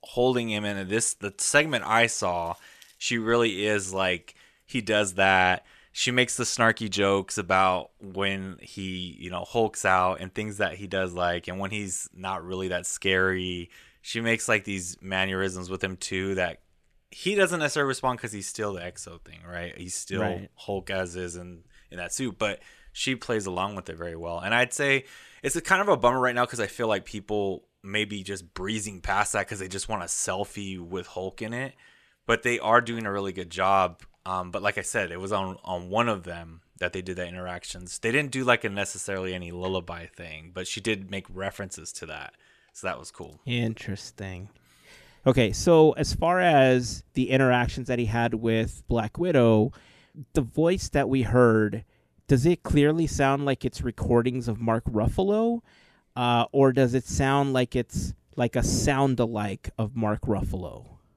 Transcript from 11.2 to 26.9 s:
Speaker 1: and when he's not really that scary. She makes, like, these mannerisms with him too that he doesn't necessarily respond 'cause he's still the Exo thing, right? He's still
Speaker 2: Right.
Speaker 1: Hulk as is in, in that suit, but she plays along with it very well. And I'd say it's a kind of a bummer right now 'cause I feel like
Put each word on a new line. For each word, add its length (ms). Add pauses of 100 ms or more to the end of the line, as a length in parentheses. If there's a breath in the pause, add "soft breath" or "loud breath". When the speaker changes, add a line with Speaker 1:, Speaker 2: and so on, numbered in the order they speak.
Speaker 1:
and 100
when 140
he's 420
not 300
really 240
that 180
scary. 840 (320 soft breath)
She 180
makes, 280
like, 160
these 380
mannerisms 680
with 120
him 140
too 400
that 240 (500)
he 240
doesn't 240
necessarily 300
respond 320
'cause 120
he's 140
still 280
the 60
Exo 440
thing, 180
right? 340
He's 180
still 260
Speaker 2:
Right. 340
Speaker 1:
Hulk 360
as 260
is 200
in, 280 (260 soft breath)
in 80
that 140
suit, 260
but 220 (320 soft breath)
she 240
plays 300
along 280
with 140
it 80
very 200
well. 220
And 160
I'd 180
say 320 (380 loud breath)
it's 140
a 60
kind 200
of 60
a 80
bummer 240
right 140
now 120
'cause 140
I 80
feel 180
like 200